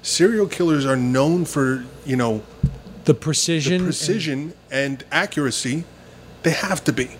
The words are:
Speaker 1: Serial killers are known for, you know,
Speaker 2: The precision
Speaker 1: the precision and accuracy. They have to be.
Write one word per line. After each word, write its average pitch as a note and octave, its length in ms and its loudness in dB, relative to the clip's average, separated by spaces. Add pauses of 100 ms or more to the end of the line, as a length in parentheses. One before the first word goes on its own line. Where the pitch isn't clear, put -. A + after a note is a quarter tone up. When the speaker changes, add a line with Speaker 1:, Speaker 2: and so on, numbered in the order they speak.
Speaker 1:
Serial G#3 400 4
killers D#3 400 2
are C3+ 100 2
known C3+ 500 2
for, C3 380 0 (220)
you C3 100 -2
know, A2+ 280 0 (640)
Speaker 2:
The D3 100 6
precision D#3+ 640 0
Speaker 1:
the F3+ 60 0
precision D#3+ 680 -2 (160)
and C3+ 420 -2
accuracy. D3 720 0 (600)
They E3 80 4
have F#3+ 320 -2
to C#3 100 -6
be. B2+ 260 -6